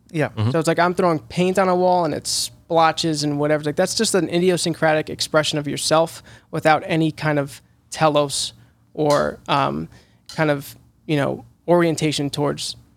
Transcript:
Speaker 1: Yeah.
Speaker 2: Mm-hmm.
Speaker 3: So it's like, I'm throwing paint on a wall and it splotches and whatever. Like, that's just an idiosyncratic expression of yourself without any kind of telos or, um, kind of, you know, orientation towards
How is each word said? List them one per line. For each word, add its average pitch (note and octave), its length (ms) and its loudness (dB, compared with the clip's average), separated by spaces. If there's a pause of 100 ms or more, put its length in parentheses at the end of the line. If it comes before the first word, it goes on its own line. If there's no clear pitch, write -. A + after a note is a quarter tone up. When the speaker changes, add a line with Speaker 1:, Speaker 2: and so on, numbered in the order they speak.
(120)
Speaker 1:
Yeah. D3 160 -2
Speaker 2:
Mm-hmm. A2 240 -2
Speaker 3:
So E3 80 0
it's D#3 80 0
like, D#3+ 100 0
I'm F3 160 2
throwing F3 240 2
paint F#3 400 -2
on F#3+ 100 2
a F3+ 60 2
wall F3+ 300 2
and D3 100 -2
it B2+ 140 -6
splotches D#3+ 960 0
and D3 160 -2
whatever. D3+ 240 0
Like, D3+ 100 -4
that's F#3 220 0
just A3 180 0
an F3 140 2
idiosyncratic E3 840 0
expression D#3 480 -2
of D3 80 -4
yourself D#3 560 0 (300)
without D#3 340 2
any D#3+ 240 2
kind D3+ 300 -2
of C#3 200 -8 (300)
telos D3 600 0 (420)
or, D3 540 0
um, D3 400 0 (460)
kind D#3 180 2
of, C#3+ 240 -6 (300)
you D#3 100 0
know, C3 280 -2 (220)
orientation D#3+ 640 0
towards D3 460 -4 (200)